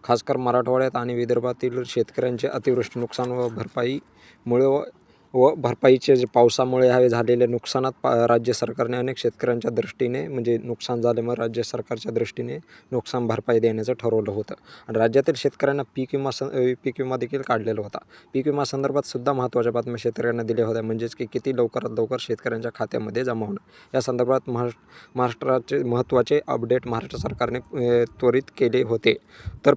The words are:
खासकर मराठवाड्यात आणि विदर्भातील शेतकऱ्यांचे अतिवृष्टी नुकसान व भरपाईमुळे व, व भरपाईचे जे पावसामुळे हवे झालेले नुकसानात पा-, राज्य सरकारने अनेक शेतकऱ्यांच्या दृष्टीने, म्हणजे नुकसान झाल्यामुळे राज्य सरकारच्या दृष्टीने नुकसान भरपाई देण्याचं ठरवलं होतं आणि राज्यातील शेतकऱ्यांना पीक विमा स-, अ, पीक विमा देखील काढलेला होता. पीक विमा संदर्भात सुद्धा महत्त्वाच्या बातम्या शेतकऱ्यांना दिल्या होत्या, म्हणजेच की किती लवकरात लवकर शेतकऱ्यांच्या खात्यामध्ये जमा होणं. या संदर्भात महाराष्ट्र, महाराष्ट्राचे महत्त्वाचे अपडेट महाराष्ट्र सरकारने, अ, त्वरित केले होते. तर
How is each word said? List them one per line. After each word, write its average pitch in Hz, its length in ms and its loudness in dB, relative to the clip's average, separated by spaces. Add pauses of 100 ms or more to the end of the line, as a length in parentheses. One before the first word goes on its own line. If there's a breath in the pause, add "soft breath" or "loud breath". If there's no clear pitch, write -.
खासकर 120 340 0
मराठवाड्यात 127 580 0
आणि 123 180 -4
विदर्भातील 120 720 -2
शेतकऱ्यांचे 123 600 -2
अतिवृष्टी 123 520 -2
नुकसान 123 320 -6
व 123 160 -2
भरपाईमुळे 120 1160 -4
व, 135 160 2 (520 soft breath)
व 135 220 6
भरपाईचे 131 600 4
जे 123 180 2
पावसामुळे 127 560 6
हवे 127 200 6
झालेले 117 380 2
नुकसानात 127 440 -2 (120)
पा-, 120 240 4
राज्य 117 260 2
सरकारने 120 440 -4
अनेक 123 200 -4
शेतकऱ्यांच्या 120 540 -2
दृष्टीने, 127 560 -4
म्हणजे 120 360 0
नुकसान 120 380 -6
झाल्यामुळे 117 400 0
राज्य 113 220 -4
सरकारच्या 117 480 -8
दृष्टीने 120 460 -4 (340 loud breath)
नुकसान 123 360 -4
भरपाई 113 320 2
देण्याचं 110 340 0
ठरवलं 110 380 0
होतं 101 220 -6 (340 loud breath)
आणि 110 120 -2
राज्यातील 131 380 4
शेतकऱ्यांना 139 460 0 (120)
पीक 131 180 -4
विमा 139 180 -2
स-, - 120 -6
अ, 127 300 0 (100)
पीक 127 160 -4
विमा 131 180 -2
देखील 123 240 -4
काढलेला 110 400 -2
होता. 101 160 -10 (360 loud breath)
पीक 135 140 0
विमा 143 160 0
संदर्भात 139 440 -2
सुद्धा 135 260 -2
महत्त्वाच्या 123 380 0
बातम्या 120 280 -4
शेतकऱ्यांना 117 440 -2
दिल्या 113 240 0
होत्या, 113 160 -2
म्हणजेच 113 320 -4
की 127 180 -6
किती 131 220 -4
लवकरात 120 420 -2
लवकर 117 220 -2
शेतकऱ्यांच्या 117 560 -6
खात्यामध्ये 110 480 -4
जमा 113 220 -2
होणं. - 500 -10
या 131 60 2
संदर्भात 123 480 0
महाराष्ट्र, - 680 -6
महाराष्ट्राचे 127 680 0
महत्त्वाचे 123 640 2
अपडेट 123 400 0
महाराष्ट्र 117 300 -6
सरकारने, 120 720 -4
अ, 120 140 4 (180)
त्वरित 127 360 2
केले 123 260 2
होते. 113 340 2 (480 loud breath)
तर 143 120 8